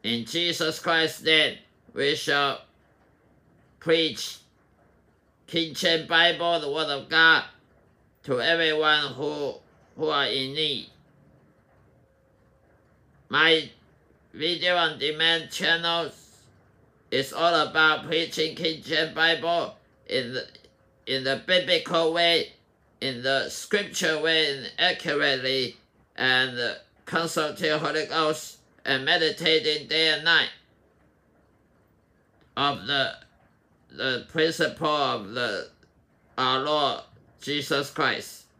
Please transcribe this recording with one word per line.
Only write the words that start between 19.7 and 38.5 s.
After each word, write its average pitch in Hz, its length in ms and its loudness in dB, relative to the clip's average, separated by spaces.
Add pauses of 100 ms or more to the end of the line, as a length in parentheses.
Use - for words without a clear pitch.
in 123 260 -4
the, - 140 -8 (580)
in 131 180 -4
the 131 220 -2
biblical 175 680 2
way, 170 380 2 (480)
in 123 220 -6
the 135 280 0
scripture 180 680 -2
way, 156 380 2
and 120 220 -12
accurately, 139 1000 0 (380)
and 127 440 2 (460)
consulting 160 720 -2
Holy 151 300 -2
Ghost 156 500 -2 (260)
and 131 220 -2
meditating 156 840 2
day 160 220 2
and 156 160 0
night 156 240 4 (2000)
of 123 300 -2
the, 135 260 0 (840)
the 120 340 -4
principle 160 580 0
of 123 460 0
the, 110 360 -4 (680)
our 131 200 2
Lord 147 420 0 (380)
Jesus 143 520 -2
Christ. - 540 -4 (140)